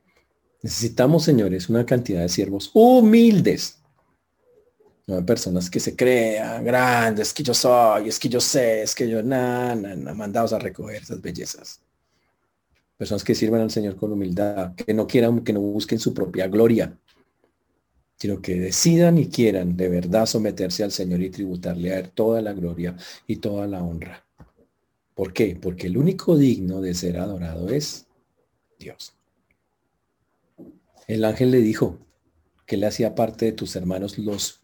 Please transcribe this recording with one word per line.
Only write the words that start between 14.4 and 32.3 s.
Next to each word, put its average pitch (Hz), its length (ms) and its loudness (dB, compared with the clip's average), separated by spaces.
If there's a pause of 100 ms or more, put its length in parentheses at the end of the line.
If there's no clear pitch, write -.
que - 180 -4
no 107 140 0
quieran, 117 360 2
que 113 100 -2
no 101 80 0
busquen 107 380 -2
su 117 140 -2
propia 92 340 -4
gloria, 107 500 4 (1200)
sino 101 240 -6
que 90 180 -4
decidan 170 600 4
y 151 80 2
quieran 92 500 2
de 92 120 0
verdad 90 360 2
someterse 104 580 -2
al 101 80 -4
Señor 90 300 -2
y 92 80 -4
tributarle 90 640 -6
a 95 60 -4
Él 90 100 -10
toda 113 320 0
la 104 100 -6
gloria 87 460 -6 (300)
y 110 100 -4
toda 101 300 -6
la 92 160 -6
honra. 85 420 -10 (880)
¿Por 90 200 -6
qué? 113 220 0
Porque 90 320 -8
el 92 100 -2
único 170 380 2
digno 98 460 2
de 90 140 -4
ser 87 240 -4
adorado 87 500 -6
es - 380 -6 (720)
Dios. - 340 -20 (1900)
El 110 160 -2
ángel 120 280 2
le 127 80 6
dijo 110 400 0 (640)